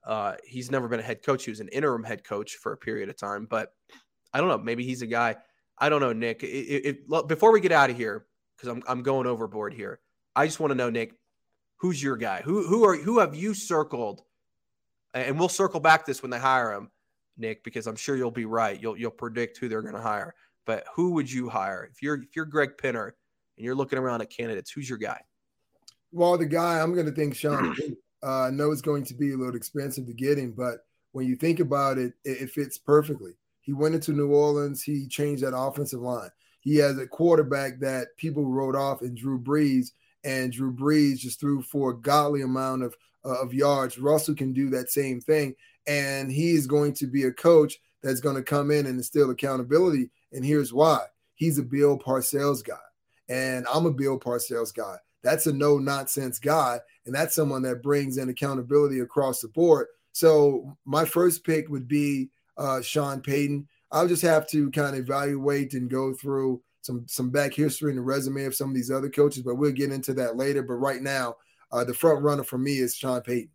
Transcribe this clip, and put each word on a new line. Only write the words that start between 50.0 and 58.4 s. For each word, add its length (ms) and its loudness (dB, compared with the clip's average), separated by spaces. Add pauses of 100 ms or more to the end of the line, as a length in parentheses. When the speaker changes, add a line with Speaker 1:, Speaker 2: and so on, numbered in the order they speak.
Speaker 2:
And 120 -8
here's 280 2
why. 280 6 (340)
He's 240 0
a 40 -2
Bill 360 2
Parcells 680 -2
guy, 100 -10 (540)
and 440 -4
I'm 140 2
a 60 2
Bill 260 0
Parcells 560 -4
guy. 220 -8 (260)
That's 240 2
a 60 2
no-nonsense 840 0
guy, 420 2 (260)
and 80 -6
that's 200 0
someone 280 0
that 200 -4
brings 360 0
in 100 -4
accountability 720 2